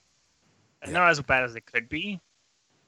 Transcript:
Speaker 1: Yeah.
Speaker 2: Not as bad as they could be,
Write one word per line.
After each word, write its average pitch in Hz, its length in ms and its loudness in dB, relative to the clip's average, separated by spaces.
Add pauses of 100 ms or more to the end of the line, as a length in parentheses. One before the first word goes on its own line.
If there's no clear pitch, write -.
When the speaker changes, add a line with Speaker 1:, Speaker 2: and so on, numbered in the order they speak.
(840)
Speaker 1:
Yeah. 131 80 -8
Speaker 2:
Not 175 180 6
as 151 120 2
bad 131 200 2
as 120 120 -4
they 113 60 -12
could 117 280 -6
be, 180 320 -8 (680)